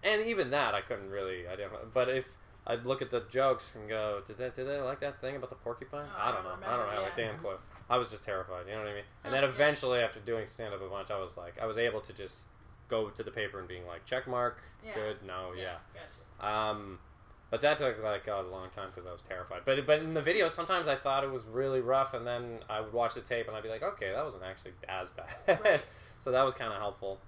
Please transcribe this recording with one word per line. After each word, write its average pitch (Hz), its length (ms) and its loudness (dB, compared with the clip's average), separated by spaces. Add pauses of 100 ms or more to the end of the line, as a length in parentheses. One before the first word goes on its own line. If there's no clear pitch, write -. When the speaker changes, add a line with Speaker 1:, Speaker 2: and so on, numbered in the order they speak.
Speaker 1:
and 214 240 6
even 190 220 2
that 127 260 4
I 95 60 0
couldn't 101 280 -4
really 95 380 -2
identify. 95 300 -6 (140)
But 127 180 6
if 131 180 0 (360)
I'd 120 220 0
look 135 160 2
at 120 80 -4
the 120 180 2
jokes 131 460 4
and 107 140 -10
go, 107 360 0
"Did 107 140 -12
they, 127 160 -2
did 131 140 -4
they 143 120 -2
like 135 200 -2
that 143 200 -4
thing 131 140 -4
about 127 160 -6
the 131 60 -10
porcupine?" 135 520 -6
Speaker 2:
Oh, 151 120 -10
Speaker 1:
I 113 100 4
don't 107 100 0
Speaker 2:
I - 40 -6
Speaker 1:
know. 92 100 -4
Speaker 2:
remember, 98 120 -8
Speaker 1:
I 117 100 2
don't 110 140 2
have 104 120 0 (160)
Speaker 2:
yeah. 117 60 2
Speaker 1:
a 110 80 -2
damn 90 80 -6
clue. 98 160 -4 (340)
I 123 60 6
was 120 160 2
just 104 100 -8
terrified. 92 460 -4
You 104 60 -4
know 110 80 -4
what 104 60 -4
I 104 60 -6
mean? 101 100 -8 (200)
And 123 100 -2
then 139 80 6
Speaker 2:
Okay. 135 100 4
Speaker 1:
eventually, 135 460 4
after 113 220 2
doing 113 260 -2
stand-up 104 340 -6
a 95 80 -6
bunch, 98 220 -6
I 104 80 0
was 92 180 -6
like, 87 240 -10
I 113 60 -2
was 110 120 -2
able 113 240 2
to - 100 -12
just - 300 -10 (460)
go 110 220 2
to 110 140 -8
the 104 80 -8
paper 101 260 -4
and 92 80 -8
being 90 200 -10
like, 85 180 -10
"Check 127 240 -2
mark, 123 340 0 (220)
Speaker 2:
Yeah. 214 100 -10
Speaker 1:
good, 107 300 -2
no, 92 320 -6
Speaker 2:
Yeah, 92 60 -6
Speaker 1:
yeah." 85 400 -8 (380)
Speaker 2:
gotcha. 104 140 0
Speaker 1:
Um, 104 440 0 (520)
but 113 120 0
that 147 160 6
took, 117 240 0
like, 104 240 0
a 101 160 0
long 92 260 -8
time 95 260 -8
'cause 90 120 -12
I 90 60 -10
was 87 100 -14
terrified. 90 420 -8
But, 135 220 4
but 151 140 8
in 160 120 -4
the 160 80 2
video, 170 280 4
sometimes 170 400 2
I 139 80 4
thought 135 280 2
it 135 60 -2
was 127 160 -6
really 131 340 2
rough, 131 320 4
and 117 140 -4
then 120 320 -4 (100)
I 107 140 0
would 107 100 -6
watch 117 220 2
the 117 80 -6
tape 117 260 -2
and 110 80 -6
I'd 104 60 -6
be 110 80 -4
like, 113 120 -4
"Okay, 107 300 -2
that 123 120 0
wasn't 98 200 -8
actually 92 280 -10 (160)
as 92 240 -4
bad." - 480 2
<laughs> 208 40 -6
Speaker 2:
Right. 185 160 8 (400)
Speaker 1:
So 131 120 0
that 127 100 8
was 131 100 6
kinda 113 240 -2
helpful. 98 520 -4